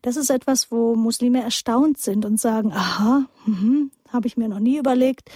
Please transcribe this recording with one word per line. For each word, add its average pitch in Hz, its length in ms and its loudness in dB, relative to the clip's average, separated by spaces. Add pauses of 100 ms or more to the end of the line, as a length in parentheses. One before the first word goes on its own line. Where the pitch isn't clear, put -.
das 247 140 -2
ist 277 120 -2
etwas, 262 420 -2
wo 233 240 0
Muslime 233 460 0
erstaunt 247 580 0
sind 214 280 -2
und 214 120 0
sagen, 220 340 0
„Aha, 202 540 0 (200)
mhm, 226 460 0 (200)
habe 247 140 -2
ich - 100 -8
mir 226 120 -2
noch 202 120 -6
nie 254 180 2
überlegt, 254 580 0